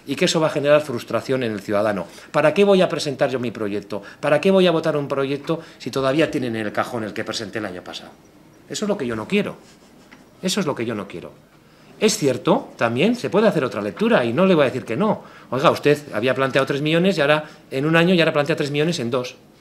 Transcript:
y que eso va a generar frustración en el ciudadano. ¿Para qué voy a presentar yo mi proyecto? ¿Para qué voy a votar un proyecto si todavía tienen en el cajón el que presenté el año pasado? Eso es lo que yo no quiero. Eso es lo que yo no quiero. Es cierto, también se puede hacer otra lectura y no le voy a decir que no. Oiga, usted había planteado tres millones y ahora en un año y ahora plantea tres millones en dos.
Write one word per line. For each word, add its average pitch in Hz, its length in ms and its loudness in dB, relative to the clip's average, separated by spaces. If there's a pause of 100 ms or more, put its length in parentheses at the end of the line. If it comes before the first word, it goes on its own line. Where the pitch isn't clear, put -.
y 139 80 -4
que 180 100 0
eso 170 160 0
va 156 60 2
a - 20 0
generar 147 320 2
frustración 123 600 -4
en 113 80 -2
el 101 100 -6
ciudadano. 104 460 -2 (240)
¿Para 151 240 2
qué 202 80 4
voy 196 180 6
a 170 80 4
presentar 143 400 -2
yo 127 100 -2
mi 120 120 -4
proyecto? 104 500 -6 (180)
¿Para 147 220 2
qué 190 80 2
voy 190 160 6
a 175 60 4
votar 160 260 0
un 143 100 -4
proyecto 139 540 -4 (160)
si - 140 -10
todavía 139 400 0
tienen 127 240 -4
en 110 100 -4
el 104 80 -6
cajón 113 300 -2
el 101 100 -8
que 107 100 -6
presenté 110 360 -8
el 107 80 -6
año 90 160 -12
pasado? 82 260 -14 (580)
Eso 143 180 -6
es 202 40 -2
lo 202 80 0
que 139 80 -6
yo 120 100 -4
no 107 120 -6
quiero. - 280 -2 (840)
Eso 190 180 -2
es 180 60 -2
lo 143 80 -2
que 117 120 -6
yo 117 100 -4
no 98 120 -8
quiero. 80 240 -14 (680)
Es 214 180 2
cierto, 156 580 0
también 131 400 2
se 139 140 -6
puede 208 180 2
hacer 160 160 2
otra 110 200 -4
lectura 151 420 2
y 113 80 -2
no 180 140 4
le 190 80 6
voy 147 80 6
a - 20 6
decir 120 180 -2
que 110 140 -4
no. 190 260 0 (280)
Oiga, 139 180 2
usted 143 300 2 (120)
había 120 220 0
planteado 135 320 2
tres 139 160 -2
millones 165 360 2
y 156 40 0
ahora 151 240 2 (240)
en 135 160 -2
un 160 100 2
año 170 200 6
y 170 40 6
ahora 160 140 4
plantea 151 220 2
tres 147 160 -2
millones 156 280 0
en 120 120 -4
dos. 127 240 -4 (260)